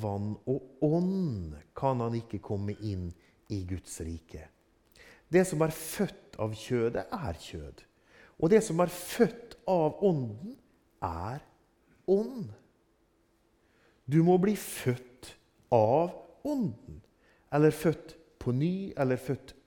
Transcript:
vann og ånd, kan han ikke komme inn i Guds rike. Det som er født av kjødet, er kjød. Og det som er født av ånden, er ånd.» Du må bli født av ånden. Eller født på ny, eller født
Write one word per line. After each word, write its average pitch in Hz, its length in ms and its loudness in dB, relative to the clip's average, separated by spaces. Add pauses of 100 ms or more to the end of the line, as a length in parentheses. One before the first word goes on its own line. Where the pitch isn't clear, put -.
vann 104 300 -2 (180)
og - 380 -2
ånd, 151 720 0 (180)
kan 131 240 0
han 117 160 0
ikke 110 240 -6
komme 101 400 -6
inn 92 300 -6 (420)
i 101 160 -4
Guds 90 320 -10
rike. 80 460 -12 (840)
Det 180 160 4
som 165 220 -2
er 156 100 -4
født - 640 -6
av 107 160 -2
kjødet, 117 560 -2
er 139 380 -6
kjød. 73 340 -14 (560)
Og 165 140 6
det 220 100 8
som 165 160 -2
er 175 160 2
født - 720 -2
av 160 320 2
ånden, 156 560 0 (480)
er 92 400 -6 (640)
ånd.» 208 400 0 (1600)
Du 156 160 6
må 180 160 6
bli 202 160 2
født - 800 -6 (340)
av 127 480 4 (320)
ånden. 180 540 -4 (500)
Eller 151 240 6
født - 400 -2 (240)
på 123 160 0
ny, 185 400 -2
eller 127 240 2
født - 460 -6